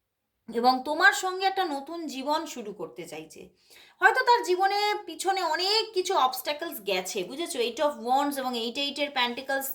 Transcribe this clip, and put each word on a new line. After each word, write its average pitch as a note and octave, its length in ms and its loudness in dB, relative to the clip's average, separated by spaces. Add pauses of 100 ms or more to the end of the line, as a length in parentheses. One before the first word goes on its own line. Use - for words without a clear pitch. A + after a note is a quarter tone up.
(540)
এবং B3+ 300 4
তোমার E4 280 4
সঙ্গে F#4+ 340 -2
একটা F#4+ 180 0
নতুন D#4 420 -6
জীবন C#4+ 400 -2
শুরু G#3+ 260 -10
করতে E3 360 -12
চাইছে। - 400 -16 (520)
হয়তো G4+ 200 6
তার - 220 6
জীবনে G4 520 2 (120)
পিছনে F4+ 360 -2
অনেক F#4+ 520 0
কিছু F#4 200 0
অবস্ট্যাকলস D4 720 0
গেছে, F#3 380 -2
বুঝেছো? C#4 340 -6
Eight A#3 200 -2
of D4 120 2 (140)
Wands C4+ 340 2
এবং B3+ 200 -2
এইট A#3 200 -4
এইটের C#4+ 300 -2
Pentacles, C4 560 -2 (100)